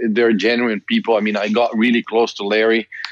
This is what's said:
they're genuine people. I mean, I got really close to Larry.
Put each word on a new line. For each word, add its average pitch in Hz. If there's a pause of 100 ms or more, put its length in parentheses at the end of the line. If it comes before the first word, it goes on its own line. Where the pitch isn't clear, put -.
they're 113
genuine 113
people. 113
I -
mean, 107
I 104
got 113
really 117
close 113
to 101
Larry. 110 (240)